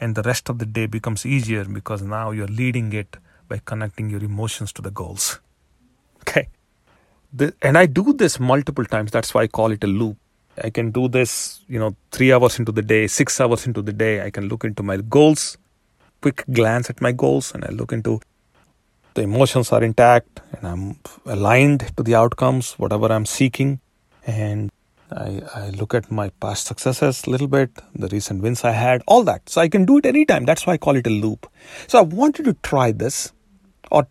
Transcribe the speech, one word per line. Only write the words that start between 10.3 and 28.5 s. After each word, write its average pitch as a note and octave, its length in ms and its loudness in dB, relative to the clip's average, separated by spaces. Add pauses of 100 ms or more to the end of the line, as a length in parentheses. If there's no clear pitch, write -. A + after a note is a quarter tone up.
I A2+ 60 -6
can A2+ 200 -4
do B2+ 160 -2
this, - 640 -2
you B2 100 -6
know, A2 160 -2 (160)
three C3 220 4
hours B2 260 6
into A2+ 140 -2
the G#2+ 100 0
day, G#2+ 240 2
six - 340 0
hours A#2+ 260 0
into A2+ 160 -4
the G#2 100 -6
day. G#2+ 320 -2
I G#2 60 -8
can G2+ 180 -8
look A2+ 160 -6
into G#2 180 -6
my G2+ 140 -4
goals, C#3+ 640 4 (640)
quick - 280 -2
glance A#2 380 2
at - 120 -2
my B2 120 2
goals, C3+ 420 0
and - 100 -10
I - 40 -8
look A#2 240 -6
into A2+ 280 -2 (960)
the - 80 -2
emotions A#2+ 500 2
are A2+ 100 4
intact A#2+ 580 4 (120)
and - 140 -12
I'm F#2 320 -8 (260)
aligned B2 720 2
to B2+ 60 -4
the A#2 120 2
outcomes, B2 580 2
whatever G#2+ 400 -2
I'm A2 140 0
seeking. C3+ 540 0 (460)
And G#2+ 440 -4 (400)
I, G2 300 -8 (140)
I G2+ 160 -10
look G2 240 -4
at A2+ 160 -4
my G#2 200 -4 (100)
past G2+ 260 -6
successes C3 600 -2
a B2 40 -6
little C3 160 -2
bit, C3 240 0 (240)
the - 140 -8
recent G2+ 340 -4
wins A#2 220 -2